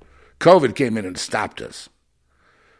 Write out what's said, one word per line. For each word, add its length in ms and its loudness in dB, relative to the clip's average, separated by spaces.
covid 360 6
came 220 -2
in 80 -8
and 140 -10
stopped 420 -6
us. 260 -16